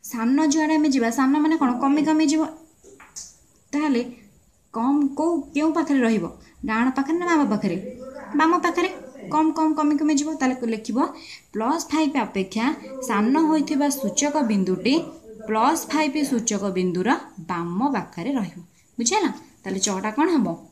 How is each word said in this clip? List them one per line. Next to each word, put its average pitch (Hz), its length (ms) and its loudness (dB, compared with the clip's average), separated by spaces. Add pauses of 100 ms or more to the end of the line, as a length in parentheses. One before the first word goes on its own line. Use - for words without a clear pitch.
ସାନ 240 320 0 (100)
ଯୁଆଡ଼େ 311 280 2
ଆମେ 302 140 4
ଯିବା, 247 220 2
ସାନ 262 280 2
ମାନେ 311 180 4
କ'ଣ? 269 140 2 (100)
କମି 285 220 2
କମି 311 240 4
ଯିବ। 311 160 2 (1300)
ତାହେଲେ 285 300 0 (720)
କମ୍ 269 340 2
କୋଉ, 320 260 0 (200)
କେଉଁ 311 180 2
ପାଖରେ 294 260 2
ରହିବ? 226 260 2 (420)
ଡାହାଣ 220 240 0
ପାଖରେ 277 280 0
ନା 349 80 -2
ବାମ 320 240 4
ପାଖରେ? 196 260 -2 (600)
ବାମ 320 220 4
ପାଖରେ। 349 300 0 (440)
କମ୍ 311 200 4
କମ୍ 311 220 0
କମି 302 220 2
କମି 302 180 2
ଯିବ। 294 200 0
ତାହେଲେ 254 320 -2
ଲେଖିବ, 220 320 -4 (540)
ପ୍ଲସ୍ 254 380 -2
ଫାଇଭ୍ 294 260 0
ଅପେକ୍ଷା 214 500 -2 (420)
ସାନ 220 260 2 (140)
ହୋଇଥିବା 294 400 2
ସୂଚକ 277 540 0
ବିନ୍ଦୁଟି 196 520 2 (540)
ପ୍ଲସ୍ 233 380 2
ଫାଇଭ୍ 302 300 0 (140)
ସୂଚକ 214 320 -2 (140)
ବିନ୍ଦୁର 180 320 0 (320)
ବାମ 170 380 -4 (140)
ପାଖରେ 180 400 -6
ରହିବ। 196 260 -4 (400)
ବୁଝିହେଲା? 349 320 0 (320)
ତାହେଲେ 190 180 -6
ଚଟା 196 300 -2
କ'ଣ 285 260 0
ହବ? 202 120 2 (240)